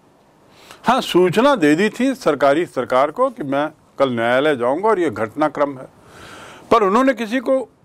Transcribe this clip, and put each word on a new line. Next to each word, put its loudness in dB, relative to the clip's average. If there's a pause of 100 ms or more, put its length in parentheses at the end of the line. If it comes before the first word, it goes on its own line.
(840)
हाँ, 2
सूचना 2
दे 4
दी 0
थी -2
सरकारी 0
सरकार 0
को -2
कि -14
मैं -4 (280)
कल 0
न्यायालय 0
जाऊंगा -2
और 0
ये -2
घटनाक्रम -4
है, -18 (840)
पर 4
उन्होंने 2
किसी -6
को -2 (160)